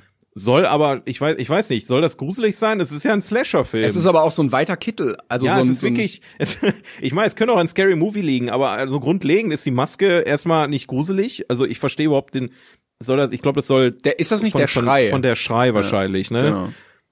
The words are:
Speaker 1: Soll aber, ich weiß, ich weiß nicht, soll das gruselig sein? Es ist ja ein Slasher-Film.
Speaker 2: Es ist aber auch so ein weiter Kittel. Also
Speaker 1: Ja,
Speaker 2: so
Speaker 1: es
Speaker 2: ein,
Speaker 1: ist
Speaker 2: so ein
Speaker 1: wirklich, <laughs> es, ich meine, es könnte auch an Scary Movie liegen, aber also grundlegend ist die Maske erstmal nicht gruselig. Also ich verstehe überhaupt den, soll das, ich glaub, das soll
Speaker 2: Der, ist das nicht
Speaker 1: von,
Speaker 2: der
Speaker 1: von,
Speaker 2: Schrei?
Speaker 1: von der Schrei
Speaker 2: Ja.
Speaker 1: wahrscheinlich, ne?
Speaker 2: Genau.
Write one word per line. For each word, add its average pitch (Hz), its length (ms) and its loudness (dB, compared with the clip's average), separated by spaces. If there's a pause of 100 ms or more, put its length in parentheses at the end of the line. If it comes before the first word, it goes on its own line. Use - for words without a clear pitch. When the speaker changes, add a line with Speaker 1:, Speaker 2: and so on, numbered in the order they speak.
(360)
Speaker 1:
Soll 123 300 2
aber, 143 400 0
ich - 160 -6
weiß, 151 160 0
ich 123 100 -6
weiß 175 220 -2
nicht, 117 160 -4
soll 127 160 2
das 160 160 -2
gruselig 196 400 -2
sein? 220 220 0
Es 147 120 -4
ist 147 120 -10
ja 220 100 2
ein 202 80 2
Slasher-Film. 170 600 -2
Speaker 2:
Es 107 120 2
ist 175 120 2
aber 165 160 6
auch 156 80 2
so 160 100 -2
ein 139 100 2
weiter 156 260 0
Kittel. 170 380 -4 (120)
Also 123 180 -2
Speaker 1:
Ja, 160 120 2
Speaker 2:
so - 40 2
Speaker 1:
es 131 60 4
Speaker 2:
ein, 127 60 4
Speaker 1:
ist 127 80 -4
Speaker 2:
so 139 60 -2
ein 120 60 0
Speaker 1:
wirklich, - 360 -4
<laughs> - 100 -20
es, - 180 -4 (440)
ich 131 120 -4
meine, 208 140 0
es 208 80 -4
könnte 233 180 0
auch 202 60 4
an 170 80 0
Scary 190 280 2
Movie 202 260 -2
liegen, 127 280 0
aber 123 220 0
also 131 280 -2
grundlegend 170 540 0
ist 147 120 -6
die 147 60 -2
Maske 165 500 2
erstmal 151 480 0
nicht 143 180 -4
gruselig. 190 640 -4
Also 127 140 0
ich 117 120 -4
verstehe 151 300 -2
überhaupt 139 260 0
den, 127 160 -4 (500)
soll 127 180 0
das, 139 140 2
ich 123 120 -8
glaub, 143 120 2
das 143 120 -2
soll 131 240 4
Speaker 2:
Der, - 280 -2
ist 165 120 0
das 214 100 0
nicht 220 120 0
Speaker 1:
von, 185 60 2
Speaker 2:
der 143 100 4
Speaker 1:
von, 120 160 0
Speaker 2:
Schrei? 127 260 4
Speaker 1:
von 131 100 0
der 123 140 2
Schrei 120 320 0
Speaker 2:
Ja. 123 80 2
Speaker 1:
wahrscheinlich, 98 560 -2
ne? 117 120 0
Speaker 2:
Genau. 98 260 0 (420)